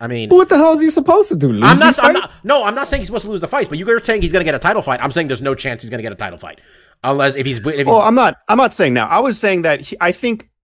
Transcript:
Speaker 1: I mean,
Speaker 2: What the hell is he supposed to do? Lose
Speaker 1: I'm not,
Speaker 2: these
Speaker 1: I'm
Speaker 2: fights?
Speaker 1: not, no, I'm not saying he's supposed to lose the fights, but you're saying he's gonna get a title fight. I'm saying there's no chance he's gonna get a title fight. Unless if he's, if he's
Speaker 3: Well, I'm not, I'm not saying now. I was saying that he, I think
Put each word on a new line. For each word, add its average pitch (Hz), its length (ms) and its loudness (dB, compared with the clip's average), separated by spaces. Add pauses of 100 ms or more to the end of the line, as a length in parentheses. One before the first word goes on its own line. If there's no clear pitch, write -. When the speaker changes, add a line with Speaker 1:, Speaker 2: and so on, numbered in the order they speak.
Speaker 1:
I 117 60 -10
mean, 117 240 -6
Speaker 2:
What 359 180 6
the 349 100 2
hell 320 160 4
is 302 60 -2
he 320 100 2
supposed 349 400 2
to 214 60 -2
do? 139 140 0
Lose 107 140 0
Speaker 1:
I'm 254 160 6
not, 311 60 6
Speaker 2:
these 294 120 4
Speaker 1:
I'm 269 160 4
Speaker 2:
fights? - 220 -6
Speaker 1:
not, - 80 -20
no, 254 200 2
I'm 208 120 -2
not 277 100 -6
saying 277 140 -4
he's 175 80 -10
supposed 208 160 -8
to 208 60 -12
lose 196 100 -6
the 165 80 -6
fights, 254 200 -2
but 151 100 -8
you're 220 240 0
saying 220 200 -2
he's 160 100 -2
gonna 180 120 2
get 156 100 0
a 127 60 -6
title 196 220 0
fight. 123 200 -4
I'm 135 80 -2
saying 160 160 -2
there's 131 160 -4
no 139 140 -2
chance 120 260 -8
he's 113 80 -14
gonna 117 140 -8
get 110 80 -8
a 90 40 -14
title 90 220 -10
fight. - 220 -20 (420)
Unless 139 320 0
if 135 120 -4
he's, 127 200 -4
if 151 100 -4
he's 139 100 -2
Speaker 3:
Well, 226 140 6
I'm 220 140 4
not, 233 220 2 (120)
I'm 220 100 2
not 254 160 2
saying 139 200 0
now. 113 140 -2
I 185 100 2
was 254 200 -2
saying 190 240 -2
that 156 180 0
he, - 200 -16
I 175 120 2
think 226 380 -6 (140)